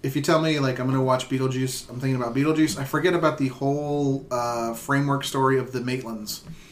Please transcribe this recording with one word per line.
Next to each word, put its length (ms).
if 140
you 60
tell 200
me, 160
like, 200
I'm 80
gonna 160
watch 280
Beetlejuice, 580
I'm 120
thinking 200
about 140
Beetlejuice, 440
I 60
forget 300
about 240
the 100
whole, 840
uh, 440
framework 500
story 340
of 140
the 80
Maitlands. 600